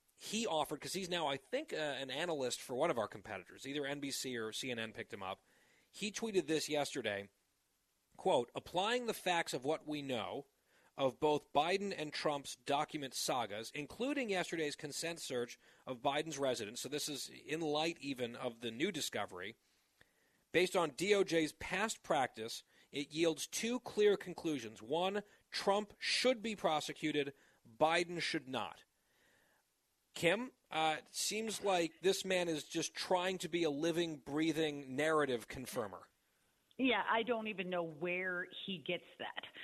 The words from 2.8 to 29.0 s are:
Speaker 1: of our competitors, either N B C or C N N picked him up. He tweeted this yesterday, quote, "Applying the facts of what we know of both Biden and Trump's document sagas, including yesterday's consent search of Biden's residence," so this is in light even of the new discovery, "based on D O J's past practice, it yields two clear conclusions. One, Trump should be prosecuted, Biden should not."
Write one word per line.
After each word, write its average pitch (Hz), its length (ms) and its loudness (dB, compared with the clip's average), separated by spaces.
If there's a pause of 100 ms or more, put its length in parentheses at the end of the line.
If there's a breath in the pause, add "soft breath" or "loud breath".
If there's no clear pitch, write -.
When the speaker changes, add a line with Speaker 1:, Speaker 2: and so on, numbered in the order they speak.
Speaker 1:
of 131 80 2
our 104 100 2
competitors, 101 580 -10
either 139 200 -2
N 143 140 -4
B 139 100 -4
C 127 260 -2
or 110 160 -2
C 131 180 -4
N 120 80 -2
N 110 140 -4
picked 110 220 -10
him 101 80 -8
up. 95 180 -4 (500 soft breath)
He 202 220 -4
tweeted 190 340 0
this 151 220 2
yesterday, 113 640 0 (880)
quote, 147 360 4
"Applying 214 520 0
the 220 80 0
facts 170 400 0
of 127 100 -4
what 151 240 0
we 151 140 -4
know 120 420 -4 (540 soft breath)
of 127 200 2
both 151 360 2
Biden 190 420 4
and 151 160 -4
Trump's 143 440 -2 (100)
document 143 480 0
sagas, 113 600 -2
including 240 540 -4
yesterday's 170 480 0
consent 165 420 -6
search 123 400 -4 (280 soft breath)
of 123 160 -8
Biden's 147 340 0
residence," 120 460 0
so 131 80 -6
this 147 180 -4
is 139 220 -6 (160)
in 156 160 -2
light 156 400 0
even 123 340 -4
of 123 240 -6
the 120 100 -4
new 143 220 0
discovery, 101 640 -4 (960 soft breath)
"based 180 240 4
on 170 140 4
D 196 240 2
O 196 100 6
J's 156 300 2
past 202 480 -4
practice, 120 600 0 (300 soft breath)
it 143 180 -4
yields 156 360 2
two 240 340 -2
clear 208 380 4
conclusions. 127 640 -4
One, 180 400 0 (280 soft breath)
Trump 208 480 2
should 247 440 4
be 220 120 -2
prosecuted, 151 800 0 (460 soft breath)
Biden 170 420 6
should 147 260 -2
not." 120 360 -4 (1300 soft breath)